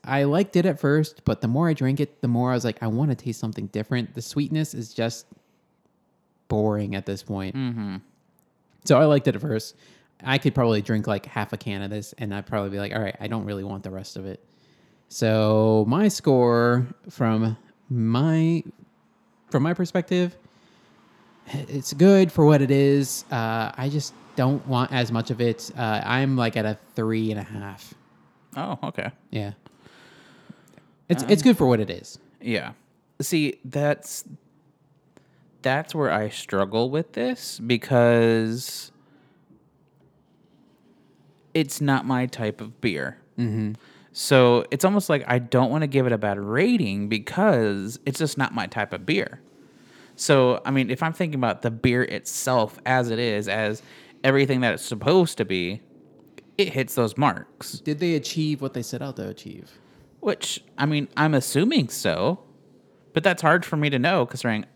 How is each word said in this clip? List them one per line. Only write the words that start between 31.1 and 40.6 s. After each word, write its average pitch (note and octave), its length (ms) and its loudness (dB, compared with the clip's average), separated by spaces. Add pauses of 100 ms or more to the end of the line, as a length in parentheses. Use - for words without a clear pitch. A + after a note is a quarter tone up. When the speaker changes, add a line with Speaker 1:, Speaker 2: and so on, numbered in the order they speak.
Speaker 1:
it's E3 140 6
Speaker 2:
Um, - 20 -6
Speaker 1:
good A#3+ 120 8
for D3+ 120 2
what A#2+ 120 4
it G2 100 -4
is. - 280 -14 (220)
Speaker 2:
Yeah. F#2 320 -4 (480)
See, D3 440 -2
that's, C#3+ 600 -4 (1400)
that's C#3 320 -2
where D3 180 0
I G#2+ 180 -2
struggle G#2 600 -2
with D#3+ 220 -4
this - 480 -6
because A#2 1300 2 (2750)